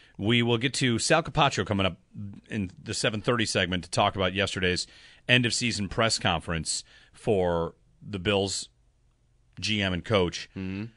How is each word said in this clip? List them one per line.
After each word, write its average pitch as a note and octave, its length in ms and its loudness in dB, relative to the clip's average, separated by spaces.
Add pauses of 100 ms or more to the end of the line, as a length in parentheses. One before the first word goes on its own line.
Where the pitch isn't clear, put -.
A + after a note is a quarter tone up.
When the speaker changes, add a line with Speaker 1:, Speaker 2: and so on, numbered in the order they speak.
(180)
Speaker 1:
We A#2+ 240 4
will A#2 160 2
get B2+ 160 -2
to A#2+ 240 2
Sal D#3+ 240 2
Capaccio C#3 420 0
coming G2 220 2
up F2 120 -4 (500)
in G#2 240 -4 (100)
the G#2+ 120 -8
seven A2 260 -2
thirty A2+ 260 0
segment F2+ 380 0
to - 60 -18
talk G#2 260 2
about F#2 180 0
yesterday's F#2 540 0 (400)
end-of-season A#2 600 2
press A2+ 300 0
conference E2 640 -2 (300)
for F2 640 0 (280)
the G#2 160 -8
Bills G2 520 0 (920)
G G#2 220 0
M F#2+ 100 2
and F2 120 -2
coach. F#2 520 0
Speaker 2:
Mm-hmm. F#2+ 300 -6 (100)